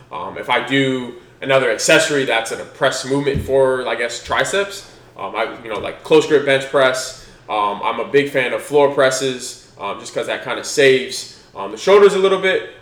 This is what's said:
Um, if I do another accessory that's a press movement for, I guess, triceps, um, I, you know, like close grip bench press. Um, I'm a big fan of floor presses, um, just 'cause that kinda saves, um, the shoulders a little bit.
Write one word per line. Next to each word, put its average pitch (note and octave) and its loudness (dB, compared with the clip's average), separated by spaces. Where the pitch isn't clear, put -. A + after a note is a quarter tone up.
Um, F#2+ -12
if - -8
I B2+ 2
do C3 -2
another C3+ 2
accessory D3 2
that's A2+ -2
a A2+ -8
press B2 -4
movement C#3 -2
for, C3 2
I A2+ -4
guess, A#2 -6
triceps, C#3 -4
um, G2 -10
I, A2+ -2
you A#2 -12
know, G2+ -6
like - -10
close D#3 4
grip C#3+ 4
bench C3+ 2
press. - 0
Um, G#2 -2
I'm A2+ -4
a A2 -4
big C#3 2
fan B2 -2
of G#2+ -4
floor C#3+ 2
presses, C3 -2
um, G2 -8
just - -16
'cause - -4
that G#2 -6
kinda A#2 -8
saves, - 0
um, G2 -10
the G#2+ -12
shoulders G3 6
a F#3+ 0
little F#3+ 2
bit. - -2